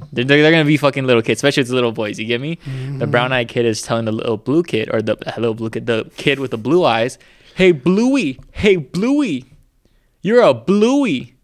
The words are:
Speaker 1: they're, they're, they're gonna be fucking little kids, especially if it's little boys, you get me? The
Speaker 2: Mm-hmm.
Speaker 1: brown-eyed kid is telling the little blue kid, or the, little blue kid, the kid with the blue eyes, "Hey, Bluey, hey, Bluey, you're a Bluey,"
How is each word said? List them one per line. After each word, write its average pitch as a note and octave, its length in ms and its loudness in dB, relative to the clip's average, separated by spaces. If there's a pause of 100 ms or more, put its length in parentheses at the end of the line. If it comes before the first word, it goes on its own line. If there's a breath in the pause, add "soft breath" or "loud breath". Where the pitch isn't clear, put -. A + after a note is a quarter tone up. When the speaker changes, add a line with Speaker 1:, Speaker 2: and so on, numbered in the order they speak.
(140)
Speaker 1:
they're, A#2+ 100 -2
they're, C#3+ 180 4
they're D#3 100 6
gonna E3 120 4
be D3 140 2
fucking C3+ 280 0
little B2 160 4
kids, A2+ 180 -2
especially C#3+ 220 0
if B2+ 40 0
it's B2 80 -6
little B2 180 0
boys, G#2+ 260 -6
you A2 80 -8
get A#2 140 -2
me? D#3 160 -6
The - 160 -14
Speaker 2:
Mm-hmm. C3 400 -6
Speaker 1:
brown-eyed B2 380 0
kid A#2+ 160 0
is A2 160 0
telling A#2 240 -4
the G#2+ 80 -2
little A2+ 240 -4
blue C#3+ 260 0
kid, A2 300 -4
or A2+ 80 0
the, A2 160 -2 (200)
little A2+ 160 -2
blue A2+ 160 -6
kid, A#2 180 -8
the A2+ 280 -2
kid C#3 240 0
with C3 120 -6
the A#2+ 60 -6
blue D3 280 0
eyes, A#2 320 0 (380 soft breath)
"Hey, F#3 180 4
Bluey, F#3 640 0 (140)
hey, G3 240 2
Bluey, F#3+ 640 -2 (800)
you're A#3 200 4
a D#3+ 120 6
Bluey," G3+ 920 0